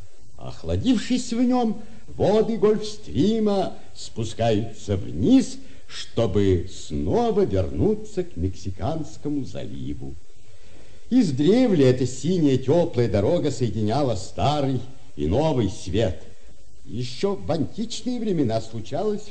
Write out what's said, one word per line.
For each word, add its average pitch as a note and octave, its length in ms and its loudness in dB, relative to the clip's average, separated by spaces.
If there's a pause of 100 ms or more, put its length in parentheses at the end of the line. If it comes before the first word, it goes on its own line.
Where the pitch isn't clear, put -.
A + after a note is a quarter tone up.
(380)
Охладившись C3 960 0
в A#3 80 2
нём, B3 400 2 (260)
воды G#3+ 500 2
Гольфстрима G3+ 1160 2 (220)
спускаются G#2+ 1040 -2
вниз, C#3+ 600 2 (300)
чтобы G2 840 2
снова F3+ 720 0
вернуться F3 800 0
к - 120 -6
Мексиканскому C3 1080 -4
заливу. C2+ 720 -6 (960)
Издревле F3+ 800 6
эта B2 160 2
синяя D3+ 500 2
тёплая C#3+ 500 2
дорога C3+ 440 2
соединяла A2+ 640 0
Старый C3 640 0 (340)
и D2 120 -2
Новый B2+ 420 2
Свет. F2+ 540 0 (640)
Ещё C3 500 -2
в - 160 -4
античные G#3+ 680 -2
времена D3+ 420 2
случалось, F#3 680 -4